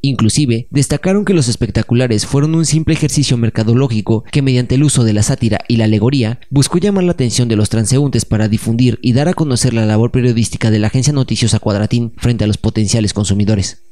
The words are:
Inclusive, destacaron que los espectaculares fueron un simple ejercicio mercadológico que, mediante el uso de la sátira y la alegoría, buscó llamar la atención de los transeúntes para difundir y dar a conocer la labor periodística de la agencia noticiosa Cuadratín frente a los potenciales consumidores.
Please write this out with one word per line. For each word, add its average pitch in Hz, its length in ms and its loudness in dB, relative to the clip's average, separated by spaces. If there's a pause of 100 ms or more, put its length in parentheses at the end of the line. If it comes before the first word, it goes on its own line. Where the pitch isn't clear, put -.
Inclusive, 120 680 0
destacaron 185 560 0
que 196 80 2
los 147 140 2
espectaculares 117 760 0
fueron 147 300 0
un 165 100 2
simple 151 300 0
ejercicio 143 420 0
mercadológico 113 960 0
que, 147 80 2
mediante 127 360 0
el 139 60 4
uso 131 220 2
de 110 80 2
la 104 100 2
sátira 110 360 0 (100)
y 117 80 2
la 113 80 2
alegoría, 110 640 0
buscó 139 300 0
llamar 196 260 0
la 175 80 2
atención 123 360 0
de 110 80 2
los 104 120 2
transeúntes 120 560 0
para 107 240 0
difundir 113 540 0
y 127 100 0
dar 139 160 2
a 180 60 0
conocer 127 400 0
la 113 100 0
labor 107 260 2
periodística 120 600 0
de 107 80 2
la 104 80 0
agencia 135 260 0
noticiosa 117 460 0
Cuadratín 107 580 -2
frente 120 280 -2
a - 20 0
los 107 100 0
potenciales 107 560 -2
consumidores. 101 800 -2